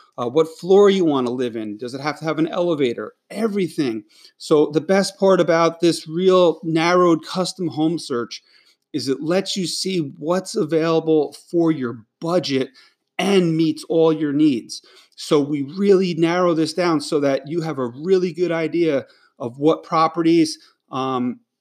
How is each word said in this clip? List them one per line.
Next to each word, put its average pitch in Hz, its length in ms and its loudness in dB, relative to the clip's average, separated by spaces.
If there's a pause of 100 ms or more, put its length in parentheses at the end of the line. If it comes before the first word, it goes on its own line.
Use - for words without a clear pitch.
(180)
uh, 127 100 -4
what 160 300 0
floor 196 320 6
you 190 160 2
wanna 135 240 0
live 123 260 -4
in. 107 220 -8
Does 120 160 -10
it 135 80 -12
have 147 180 -6
to 156 60 -10
have 151 140 -4
an 165 80 2
elevator? 143 640 -2 (160)
Everything. 175 720 -4 (340)
So 151 300 2
the 156 140 -2
best 190 380 0
part 190 200 4
about 165 400 2
this 165 280 0
real 180 560 2
narrowed 165 640 2
custom 180 420 -6
home 156 320 -2
search 120 420 -8 (520)
is 123 140 -6
it 135 140 -4
lets 180 340 -2
you 185 120 -4
see 170 500 -6
what's 180 380 -4
available 160 800 0 (160)
for 170 220 0
your 120 340 -6 (140)
budget 139 500 -2 (500)
and 180 360 2
meets 156 300 0
all 165 260 4
your 156 220 -2
needs. 143 480 0 (340)
So - 240 0
we 143 220 -2
really 185 540 2
narrow 170 400 2
this 156 180 -2
down 175 260 0
so 147 200 -2
that 139 280 0
you 165 140 -4
have 156 160 -6
a 127 100 -4
really 175 460 0
good 170 180 -2
idea 160 540 0 (320)
of 131 220 -10
what 156 240 2
properties, 160 760 0 (340)
um, 131 480 -4 (220)